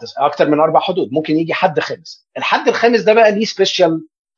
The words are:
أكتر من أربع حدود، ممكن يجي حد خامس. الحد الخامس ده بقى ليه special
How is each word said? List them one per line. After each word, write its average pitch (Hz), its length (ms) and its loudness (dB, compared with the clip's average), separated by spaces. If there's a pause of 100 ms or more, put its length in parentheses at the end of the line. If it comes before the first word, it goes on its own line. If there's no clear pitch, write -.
(160)
أكتر 147 340 0
من 151 100 2
أربع 156 200 2
حدود، 180 320 -4
ممكن 156 240 -2
يجي 160 180 -2
حد 147 260 -2
خامس. - 560 -12
الحد 269 320 -4
الخامس 233 320 2
ده 190 120 4
بقى 214 200 6
ليه 208 120 -2
special 170 640 0 (320)